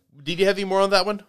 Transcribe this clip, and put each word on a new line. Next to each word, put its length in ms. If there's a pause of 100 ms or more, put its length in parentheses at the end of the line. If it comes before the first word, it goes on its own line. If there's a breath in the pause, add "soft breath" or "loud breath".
(240)
Did 160
you 80
have 100
any 80
more 160
on 80
that 160
one? 240